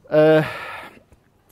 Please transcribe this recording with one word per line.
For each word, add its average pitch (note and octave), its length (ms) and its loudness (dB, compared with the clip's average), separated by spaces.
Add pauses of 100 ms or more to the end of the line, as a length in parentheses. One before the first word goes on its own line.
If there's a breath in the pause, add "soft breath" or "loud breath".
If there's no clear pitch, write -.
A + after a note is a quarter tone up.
(120)
E, D#3 320 4 (1080 loud breath)